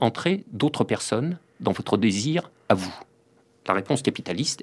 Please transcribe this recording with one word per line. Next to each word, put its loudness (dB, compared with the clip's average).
entrer 2
d'autres 2
personnes -2
dans 0
votre 0
désir 2
à 6
vous ? -6
La 0
réponse 0
capitaliste -4